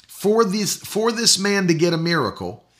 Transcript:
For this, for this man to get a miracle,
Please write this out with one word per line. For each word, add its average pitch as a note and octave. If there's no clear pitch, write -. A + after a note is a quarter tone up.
For A3
this, G3
for A3+
this A3
man G3
to E3+
get E3
a E3
miracle, B2